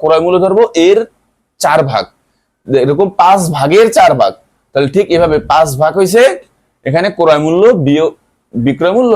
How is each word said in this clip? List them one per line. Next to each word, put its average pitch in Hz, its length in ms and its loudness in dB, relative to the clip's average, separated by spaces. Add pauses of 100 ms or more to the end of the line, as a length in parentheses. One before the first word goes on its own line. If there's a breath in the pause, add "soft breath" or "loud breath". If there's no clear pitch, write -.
ক্রয় 160 220 0
মূল্য 180 220 0
ধরবো 196 180 2 (240)
এর 202 100 4 (640)
চার 160 200 0 (100)
ভাগ, 107 140 -4 (640)
এরকম 143 400 0 (140)
পাঁচ 185 200 4 (160)
ভাগের 165 300 2 (100)
চার 180 140 4 (100)
ভাগ। 101 100 0 (440)
তাহলে 139 200 -2
ঠিক 202 100 0 (100)
এভাবে 165 220 0 (140)
পাঁচ 156 180 2 (120)
ভাগ 156 180 0
হইছে, 190 220 0 (640)
এখানে 170 220 -2 (100)
ক্রয় 156 280 2
মূল্য 170 180 0 (220)
বিয়োগ 151 260 0 (420)
বিক্রয় 139 440 -2
মূল্য 247 180 2